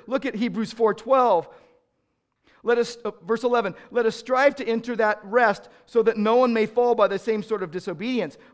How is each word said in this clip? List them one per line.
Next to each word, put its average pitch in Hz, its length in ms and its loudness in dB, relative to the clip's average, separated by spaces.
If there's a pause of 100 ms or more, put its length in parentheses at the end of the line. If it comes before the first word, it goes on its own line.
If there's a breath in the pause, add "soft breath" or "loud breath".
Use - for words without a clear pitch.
Look 254 180 -4
at 254 120 -4
Hebrews 208 360 -4
four 220 220 0
twelve. 240 580 2 (1080 loud breath)
Let 233 160 2
us, 233 260 -2
uh, 208 80 -6 (100)
verse 220 220 -4
eleven, 233 320 0 (160 loud breath)
"Let 233 140 0
us 220 100 -2
strive 269 400 0
to 247 100 -8
enter 226 300 -4
that 214 280 0
rest 214 440 2 (180 soft breath)
so 226 160 0
that 208 140 2
no 214 200 2
one 247 160 4
may 220 140 2
fall 240 300 2
by 208 100 4
the 190 120 0
same 214 260 -4
sort 208 180 -4
of 175 80 -8
disobedience." 180 680 -6 (160 loud breath)